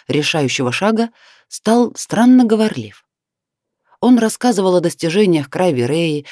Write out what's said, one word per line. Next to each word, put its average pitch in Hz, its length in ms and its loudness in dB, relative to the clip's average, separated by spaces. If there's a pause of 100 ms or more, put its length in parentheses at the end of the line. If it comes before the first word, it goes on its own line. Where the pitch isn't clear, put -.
решающего 135 640 -2
шага, 226 400 -2 (380)
стал 233 460 -2
странно 247 500 2
говорлив. 214 600 -4 (960)
Он 240 160 4
рассказывал 202 600 0
о - 20 4
достижениях 165 720 0
Край-Вереи, 156 800 -2